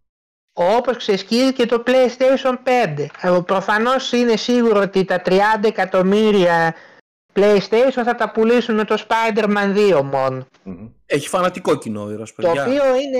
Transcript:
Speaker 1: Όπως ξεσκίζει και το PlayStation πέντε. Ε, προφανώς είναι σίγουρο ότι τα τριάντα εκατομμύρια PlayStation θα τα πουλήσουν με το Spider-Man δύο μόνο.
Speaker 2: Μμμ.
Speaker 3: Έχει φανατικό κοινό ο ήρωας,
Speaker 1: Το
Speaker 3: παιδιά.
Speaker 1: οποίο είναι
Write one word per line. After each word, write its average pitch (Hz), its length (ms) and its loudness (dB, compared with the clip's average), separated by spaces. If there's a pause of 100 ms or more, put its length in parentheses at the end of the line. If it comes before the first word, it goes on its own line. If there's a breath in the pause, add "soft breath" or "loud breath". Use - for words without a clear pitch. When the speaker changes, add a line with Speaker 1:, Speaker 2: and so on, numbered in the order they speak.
(600)
Speaker 1:
Όπως 233 380 0
ξεσκίζει 233 560 0
και 247 120 0
το 233 200 -2
PlayStation 254 760 2
πέντε. 165 460 -2 (120)
Ε, 180 240 2
προφανώς 220 640 -2
είναι 240 240 2
σίγουρο 233 440 2
ότι 190 260 0
τα 180 160 -2
τριάντα 202 460 2
εκατομμύρια 185 1080 2 (580 loud breath)
PlayStation 208 680 2
θα 233 120 -2
τα 220 160 -4
πουλήσουν 226 440 2
με 214 80 0
το 208 240 -2
Spider-Man 208 680 0
δύο 185 300 4
μόνο. 131 420 -4 (180)
Speaker 2:
Μμμ. 95 240 -16 (180)
Speaker 3:
Έχει 147 240 -4
φανατικό 180 480 -2
κοινό 104 260 -8
ο 104 80 -10
ήρωας, 107 220 -12
Speaker 1:
Το - 80 -14
Speaker 3:
παιδιά. 165 240 0
Speaker 1:
οποίο 277 180 0 (120)
είναι 269 240 -4